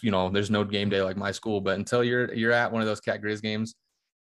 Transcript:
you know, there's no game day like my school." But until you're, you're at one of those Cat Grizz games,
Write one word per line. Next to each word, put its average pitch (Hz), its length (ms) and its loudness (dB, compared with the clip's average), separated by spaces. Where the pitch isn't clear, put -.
you 113 80 0
know, 92 200 2
there's 101 200 0
no 104 140 2
game 101 260 -2
day 98 140 2
like 95 140 -2
my 98 140 -2
school." 104 300 -2
But 98 160 2
until 123 260 0
you're, 123 300 0
you're 113 180 2
at 120 200 2
one 113 100 0
of 110 60 0
those 107 140 -2
Cat 104 200 -4
Grizz 104 220 -4
games, 110 320 -4